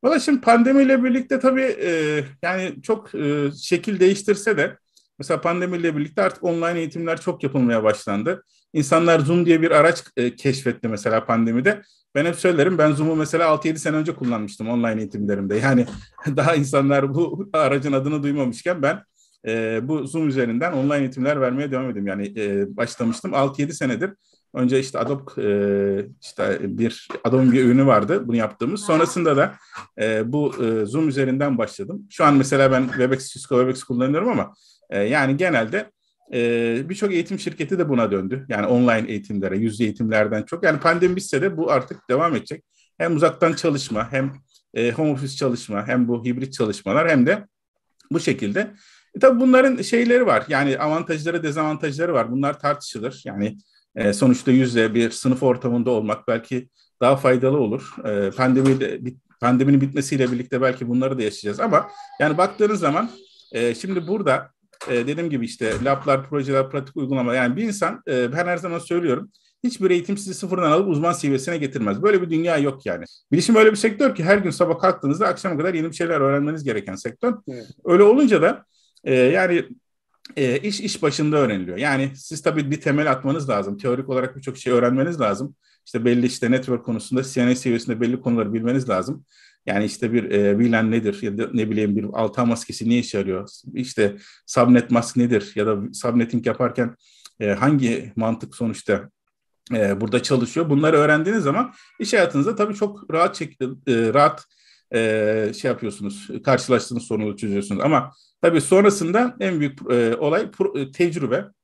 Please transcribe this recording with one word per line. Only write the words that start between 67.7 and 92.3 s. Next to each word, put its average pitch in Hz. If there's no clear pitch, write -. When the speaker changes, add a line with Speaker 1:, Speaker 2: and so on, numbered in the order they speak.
Speaker 1:
e, 123
ben 170
her 175
zaman 170
söylüyorum, 170
hiçbir 190
eğitim 180
sizi 190
sıfırdan 175
alıp 190
uzman 165
seviyesine 143
getirmez. 131
Böyle 202
bir 175
dünya 165
yok 139
yani. 87
Bilişim 180
öyle 220
bir 208
sektör 226
ki 170
her 196
gün 180
sabah 160
kalktığınızda 175
akşama 175
kadar 175
yeni 160
bir 156
şeyler 165
öğrenmeniz 143
gereken 104
sektör. 160
Speaker 2:
Evet. 123
Speaker 1:
Öyle 185
olunca 220
da, -
e, 135
yani, 165
e, 131
iş, 202
iş 202
başında 151
öğreniliyor. 95
Yani 135
siz -
tabii 147
bir 156
temel 151
atmanız 135
lazım. 101
Teorik 135
olarak 127
birçok -
şey 123
öğrenmeniz 131
lazım. 107
İşte 117
belli 120
işte 123
network 127
konusunda 123
C 127
N 123
A 123
seviyesinde 117
belli 123
konuları 113
bilmeniz 120
lazım. 107
Yani 101
işte 110
bir, 113
e, 101
V 117
lan 110
nedir 110
ya 101
da 110
ne 107
bileyim 104
bir 104
altan 113